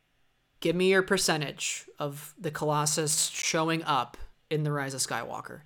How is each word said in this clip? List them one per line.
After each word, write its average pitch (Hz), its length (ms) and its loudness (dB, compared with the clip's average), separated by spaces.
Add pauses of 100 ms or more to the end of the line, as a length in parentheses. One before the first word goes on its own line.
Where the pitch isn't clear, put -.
(600)
Give 165 160 2
me 185 160 4
your 190 100 6
percentage 165 840 0 (120)
of 147 420 -8
the 170 120 -4
Colossus 151 800 0
showing 165 540 0
up 135 320 0 (340)
in 151 140 2
The 147 80 2
Rise 139 220 -2
of 131 80 -4
Skywalker. - 640 -6